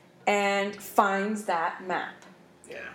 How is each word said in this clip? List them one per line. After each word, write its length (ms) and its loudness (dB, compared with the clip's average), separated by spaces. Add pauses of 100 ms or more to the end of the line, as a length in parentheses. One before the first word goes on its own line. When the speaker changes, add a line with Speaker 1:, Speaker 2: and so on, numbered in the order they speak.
(280)
Speaker 1:
and 480 2
finds 680 2
that 420 -2
map. 260 -4 (560)
Speaker 2:
Yeah. 80 -12 (180)